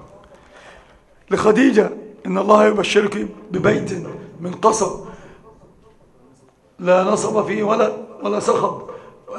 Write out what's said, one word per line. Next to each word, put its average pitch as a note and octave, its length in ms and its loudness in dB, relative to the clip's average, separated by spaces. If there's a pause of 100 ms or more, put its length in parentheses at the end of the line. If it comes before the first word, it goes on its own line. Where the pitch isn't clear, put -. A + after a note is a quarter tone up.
(1300)
لخديجة: G#3 600 4 (360)
"إن F#3 120 -2
الله G#3 280 6
يبشرك G#3 600 0 (240)
ببيت F#3+ 420 0 (480)
من F3+ 120 -8
قصب - 380 0 (1900)
لا F3+ 240 4
نصب G#3 440 0
فيه G#3+ 160 -4
ولا، - 300 0 (320)
ولا G3+ 160 -2
صخب". - 420 -2 (560)